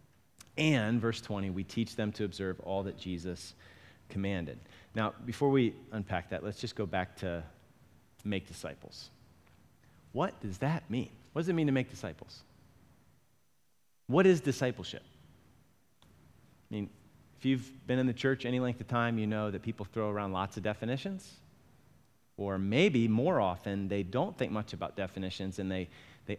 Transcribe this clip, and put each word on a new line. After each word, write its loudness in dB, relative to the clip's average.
And, 4
verse 0
twenty, -2
we -2
teach -2
them -2
to -4
observe -4
all -2
that -6
Jesus -8
commanded. -4
Now, 0
before 2
we 4
unpack -4
that, -4
let's -6
just -8
go 0
back -2
to -4
make -4
disciples. -14
What 0
does -6
that 0
mean? -2
What -2
does 0
it 2
mean 4
to 4
make 2
disciples? -12
What 8
is 10
discipleship? -2
I -20
mean, -4
if -18
you've 2
been 2
in 4
the 2
church 2
any 0
length -2
of -8
time, 2
you 2
know 0
that -4
people -6
throw 0
around -2
lots -2
of -6
definitions. -4
Or -2
maybe 6
more 4
often, 0
they 0
don't -2
think -2
much -4
about -8
definitions -6
and -4
they, -2
they -6